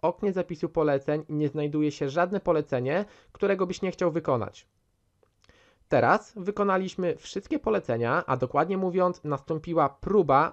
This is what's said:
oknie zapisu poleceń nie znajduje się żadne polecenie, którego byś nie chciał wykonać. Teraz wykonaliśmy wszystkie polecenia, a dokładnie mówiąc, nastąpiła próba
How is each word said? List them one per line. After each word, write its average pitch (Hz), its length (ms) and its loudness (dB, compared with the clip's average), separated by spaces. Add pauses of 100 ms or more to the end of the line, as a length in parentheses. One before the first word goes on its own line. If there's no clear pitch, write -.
oknie 190 300 -2
zapisu 175 360 -4
poleceń 151 600 0
nie 151 200 0
znajduje 147 440 0
się 143 160 -4
żadne 180 320 0
polecenie, 151 640 0 (280)
którego 190 340 0
byś 185 160 -8
nie 185 80 -2
chciał 175 220 0
wykonać. 135 540 -2 (1200)
Teraz 156 480 2
wykonaliśmy 190 800 -2
wszystkie - 420 -8
polecenia, 139 680 0
a 131 100 0
dokładnie 147 400 0
mówiąc, 180 480 0
nastąpiła 151 640 -2
próba 160 640 2